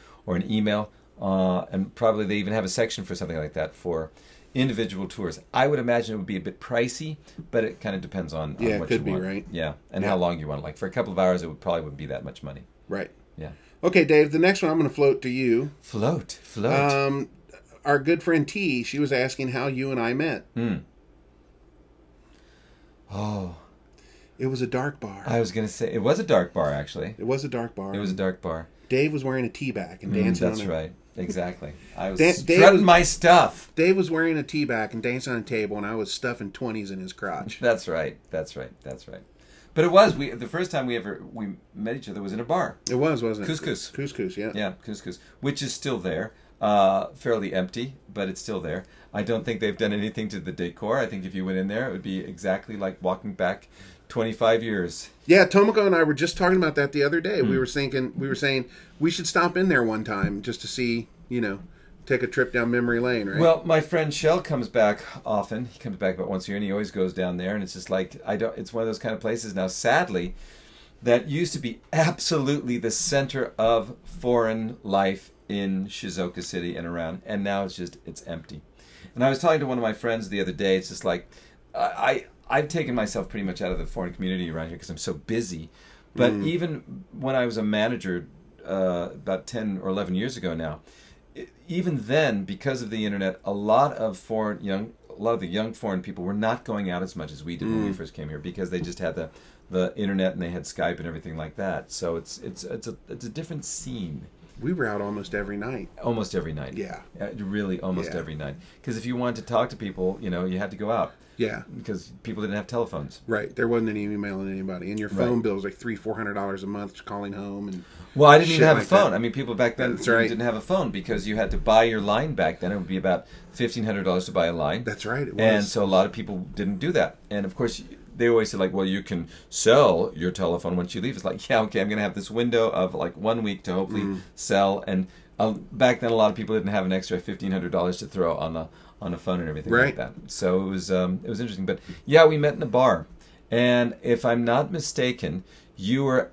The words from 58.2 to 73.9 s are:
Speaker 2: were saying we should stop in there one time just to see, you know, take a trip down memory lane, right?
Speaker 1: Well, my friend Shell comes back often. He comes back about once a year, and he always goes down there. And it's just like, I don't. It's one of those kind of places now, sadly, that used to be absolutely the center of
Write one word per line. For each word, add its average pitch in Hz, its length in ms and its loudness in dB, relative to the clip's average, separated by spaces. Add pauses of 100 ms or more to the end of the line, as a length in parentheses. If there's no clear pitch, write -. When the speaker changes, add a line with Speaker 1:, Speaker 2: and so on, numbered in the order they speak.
Speaker 2:
were 135 60 -2
saying 135 320 0 (320)
we 160 120 2
should 165 160 -4
stop 175 300 2
in 185 140 4
there 135 120 6
one 110 220 0
time 101 380 -2
just 113 180 -6
to - 60 -12
see, 117 420 -2 (220)
you 123 100 -2
know, 101 200 -2 (440)
take 127 180 0
a 123 40 0
trip - 260 0
down 120 180 2
memory 120 300 2
lane, 120 300 0
right? 151 100 0
Speaker 1:
Well, 165 240 6
my 160 160 4
friend 156 320 0
Shell 160 300 2
comes 123 260 -2
back 104 340 4 (220)
often. 110 420 -2
He - 120 -18
comes 104 180 -8
back 95 200 0
about 95 120 -4
once 95 180 -4
a - 40 -6
year, 98 80 -4
and 104 60 -2
he 98 80 -2
always 101 180 -2
goes 92 240 -2
down 90 240 -2
there. 95 160 -4
And 104 80 -4
it's 90 100 -10
just 92 160 -12
like, 95 380 -4
I 107 100 0
don't. 113 220 -2
It's 117 160 -10
one 113 80 -2
of 113 60 -2
those 107 100 -4
kind 113 160 -4
of - 60 -8
places 110 340 -4
now, 92 140 0
sadly, 113 640 0 (680)
that 120 260 4
used 165 260 0
to - 40 -6
be 117 220 -6 (100)
absolutely 147 880 2
the 113 140 -2
center 139 640 0
of 113 480 2